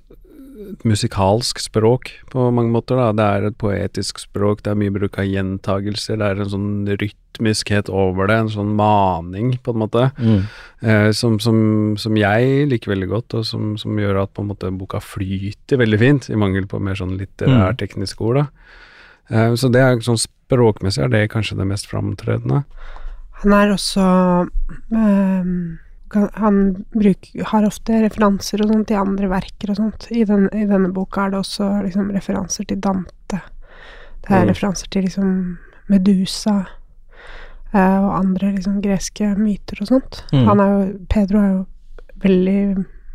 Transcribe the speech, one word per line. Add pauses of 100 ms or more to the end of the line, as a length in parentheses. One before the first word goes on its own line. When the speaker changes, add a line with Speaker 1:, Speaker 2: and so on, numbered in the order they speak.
(720)
Speaker 1:
et
musikalsk
språk (180)
på
mange
måter,
da.
Det
er
et
poetisk
språk,
det
er
mye
bruk
av
gjentagelser,
det
er
en
sånn (100)
rytmiskhet
over
det,
en
sånn
maning,
på
en
måte,
Speaker 2:
Mm. (360)
Speaker 1:
eh,
som,
som,
som
jeg
liker
veldig
godt,
og
som,
som
gjør
at
på
en
måte
boka
flyter
veldig
fint,
i
mangel
på
mer
sånn
litterær
Speaker 2:
Mm.
Speaker 1:
tekniske
ord,
da. (840)
Eh,
så
det
er
sånn
språkmessig
er
det
kanskje
det
mest
framtredende. (800)
Speaker 3:
Han
er
også, (440)
ehm, (320)
kan,
han (100)
bruk-,
har
ofte
referanser
og
sånt
i
andre
verker
og
sånt.
I
den,
i
denne
boka
er
det
også
liksom
referanser
til
Dante. (840)
Det
er
Speaker 2:
Mm.
Speaker 3:
referanser
til
liksom (300)
Medusa, (1080)
eh,
og (100)
andre
liksom
greske
myter
og
sånt.
Speaker 2:
Mm.
Speaker 3:
Han
er (180)
jo, (100)
Pedro
er
jo (540)
veldig... (300)